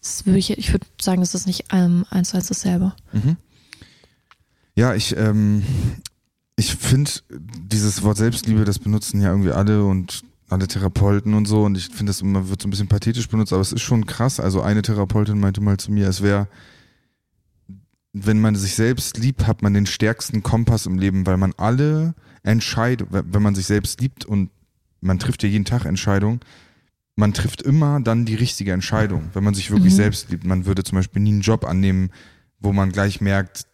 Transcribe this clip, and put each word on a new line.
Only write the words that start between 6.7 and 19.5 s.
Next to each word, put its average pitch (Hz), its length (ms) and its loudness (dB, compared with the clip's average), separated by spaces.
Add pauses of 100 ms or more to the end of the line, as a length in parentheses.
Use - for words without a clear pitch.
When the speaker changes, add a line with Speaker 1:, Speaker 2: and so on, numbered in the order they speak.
Speaker 2:
find, - 540 0
dieses 101 760 -4
Wort 104 140 2
Selbstliebe, 110 480 0
das 98 140 -2
benutzen 104 420 -2
ja 101 80 2
irgendwie 92 220 2
alle 104 320 2
und 95 400 -2 (260)
alle 92 180 0
Therapeuten 101 640 0
und 107 120 2
so. 107 180 2
Und 101 140 2
ich 87 120 -8
find, - 200 -6
das 95 120 -4
immer 95 280 -2
wird 98 120 -4
so 107 60 -4
ein 101 40 -2
bisschen 98 160 -4
pathetisch 113 400 0
benutzt, 110 260 0
aber 95 80 2
es 95 120 -2
ist 120 80 -4
schon 113 240 0
krass. - 340 -2
Also 95 220 0
eine 104 200 0
Therapeutin 104 580 0
meinte 98 220 2
mal 101 160 2
zu 104 140 -6
mir, 101 160 2
es 95 140 -2
wär, 101 260 2 (1700)
wenn 107 280 2
man 110 140 4
sich 98 200 -2
selbst 123 420 0
liebt, 127 300 0
hat 104 140 0